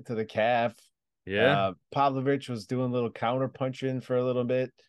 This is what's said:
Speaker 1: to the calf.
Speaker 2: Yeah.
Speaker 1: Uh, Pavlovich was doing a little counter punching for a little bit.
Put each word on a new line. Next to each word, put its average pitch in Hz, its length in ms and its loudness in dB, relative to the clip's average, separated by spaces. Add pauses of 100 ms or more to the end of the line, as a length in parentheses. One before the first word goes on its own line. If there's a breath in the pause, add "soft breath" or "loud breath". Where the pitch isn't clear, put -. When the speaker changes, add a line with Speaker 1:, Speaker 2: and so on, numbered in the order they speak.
Speaker 1:
to 127 100 -8
the 110 100 -2
calf. 117 500 2 (500)
Speaker 2:
Yeah. 104 340 4 (100)
Speaker 1:
Uh, 92 40 -6 (200)
Pavlovich 139 560 2
was 117 160 -8
doing 127 240 -2
a 123 40 -2
little 120 180 -2
counter 131 360 -2
punching 131 540 -4
for 127 160 -2
a 123 60 2
little 123 200 0
bit. 127 280 -2 (180)